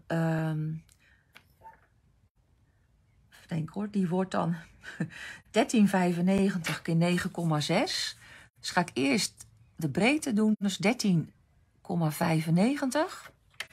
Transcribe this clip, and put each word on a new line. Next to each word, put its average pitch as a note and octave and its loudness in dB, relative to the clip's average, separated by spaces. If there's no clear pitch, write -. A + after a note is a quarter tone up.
ehm, D#3+ -2
even - -20
denken D#3 -6
hoor, G#3 -6
die G3 0
wordt F#3+ -2
dan E3+ 0
<laughs> - -16
dertien G#3+ 4
vijfennegentig F3+ 0
keer E3 0
negen F3 2
komma D#3 0
zes. G3 -2
Dus - -10
ga F#3 0
ik F3 0
eerst C4 -2
de D#3+ -2
breedte A#3+ 0
doen, G#3+ 4
dus F#3+ -2
dertien F3+ 2
komma E3 -2
vijfennegentig. F#3 0